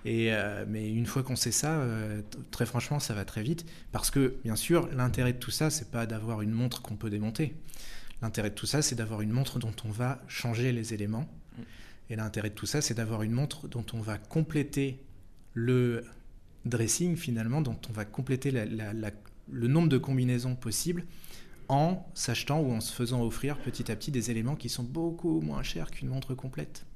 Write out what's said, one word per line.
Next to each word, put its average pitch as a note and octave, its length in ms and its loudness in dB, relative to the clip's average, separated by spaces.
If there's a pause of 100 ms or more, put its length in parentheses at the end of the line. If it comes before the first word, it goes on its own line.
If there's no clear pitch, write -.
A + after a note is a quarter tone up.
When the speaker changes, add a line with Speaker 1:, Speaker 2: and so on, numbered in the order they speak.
Speaker 1:
Et, A2+ 280 4
euh, G#2 360 0
mais G#2+ 220 -2
une A2+ 160 2
fois C3+ 180 0
qu'on B2+ 120 -2
sait A2+ 160 2
ça, D#3 280 2
euh, G#2+ 420 -2
t-, - 160 -10 (140)
très A#2+ 140 0
franchement, C#3+ 340 0
ça - 140 -2
va G2 100 0
très G#2+ 180 -4
vite. E3 240 -2 (240)
Parce - 200 0
que, C3+ 340 6
bien G#2+ 120 2
sûr, E3+ 380 4
l'intérêt B2+ 380 4
de B2+ 60 -2
tout - 140 -6
ça, D#3 180 2
c'est - 200 -4
pas A#2 160 0
d'avoir A2 360 -2
une G#2+ 100 2
montre B2 300 0
qu'on G#2+ 140 -6
peut G#2+ 140 -2
démonter. A2 440 0 (680)
L'intérêt G#2 300 0
de G#2 40 -8
tout - 120 -6
ça, D3 160 4
c'est - 120 2
d'avoir A2 260 -2
une G#2+ 120 0
montre C3 260 0
dont A2+ 160 -2 (100)
on A2 60 -2
va B2+ 380 0
changer A#2+ 440 0
les A2+ 220 -2
éléments. G#2+ 280 -2 (340)
Speaker 2:
Mm. A#2 60 -12 (480)
Speaker 1:
Et A2+ 60 -2
l'intérêt G#2+ 340 -2
de G#2 40 -12
tout G#2+ 120 -6
ça, D3 140 2
c'est B2 140 0
d'avoir A2 280 0
une A2 100 0
montre C#3 360 -2
dont A#2 160 -6 (100)
on A2+ 60 -4
va G#2+ 180 -4
compléter C#3+ 840 0 (540)
le A#2+ 500 4 (600)
dressing, B2 520 2
finalement, A#2+ 460 0
dont A2+ 160 -2 (100)
on A2+ 40 -6
va G#2 120 -4
compléter C3 460 0
la, A#2+ 140 2
la, G#2+ 280 -4
la, A2 180 -2 (400)
le A#2 180 0
nombre D#3+ 200 8
de C3 100 8
combinaisons B2+ 580 2
possibles E3+ 480 0 (640)
en D#3+ 440 4
s'achetant C#3 480 2
ou C3 120 4
en A2 80 2
se - 120 -4
faisant B2 300 2
offrir C3+ 360 0
petit - 320 -2
à G#2 60 0
petit - 140 -4
des B2 220 2
éléments A#2 240 2
qui A#2+ 120 -6
sont - 140 -2
beaucoup D#3+ 580 2
moins D3 220 0
chers D#3 300 -2
qu'une C3 160 -4
montre C3 260 -2
complète. C3+ 500 -6 (120)